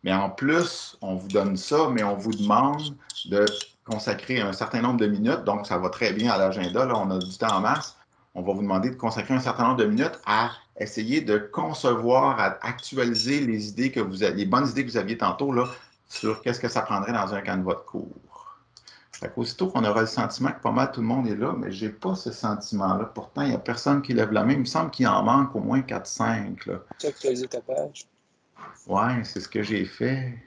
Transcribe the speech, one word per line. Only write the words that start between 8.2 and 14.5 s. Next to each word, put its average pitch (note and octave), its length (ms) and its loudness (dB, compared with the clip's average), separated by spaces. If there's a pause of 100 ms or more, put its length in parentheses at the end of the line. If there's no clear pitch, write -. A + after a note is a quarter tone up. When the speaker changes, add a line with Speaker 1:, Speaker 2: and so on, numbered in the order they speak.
Speaker 1:
On F2+ 80 -6
va G2 100 0
vous G2 80 -2
demander G2+ 300 2
de B2+ 60 -10
consacrer A2 360 -2
un C3 80 4
certain B2 280 0
nombre B2+ 80 4
de A2 100 4
minutes B2+ 400 0
à A2+ 240 2 (260)
essayer A2+ 460 -2
de G#2+ 160 2
concevoir, C3 1000 2
à G2 220 0
actualiser A#2+ 800 -2
les A2 280 -2
idées A#2+ 220 -2
que C3 100 -2
vous F#2+ 220 -2
a-, G2 80 4
les G2+ 140 -2
bonnes B2+ 240 2